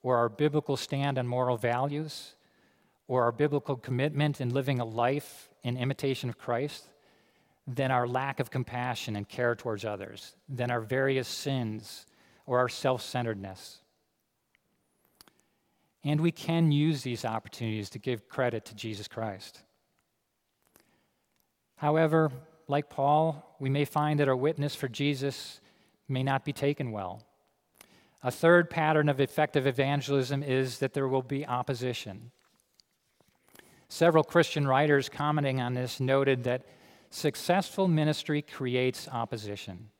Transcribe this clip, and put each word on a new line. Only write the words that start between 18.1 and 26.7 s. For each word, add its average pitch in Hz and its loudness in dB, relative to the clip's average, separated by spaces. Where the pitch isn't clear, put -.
credit 120 -2
to 113 -18
Jesus 104 -10
Christ. 107 -10
However, 156 4
like 143 -2
Paul, 151 0
we 135 -2
may 143 2
find 151 2
that 143 4
our 131 4
witness 143 -2
for - -6
Jesus 139 -4
may 131 -2
not 135 0
be 143 -4
taken 139 -2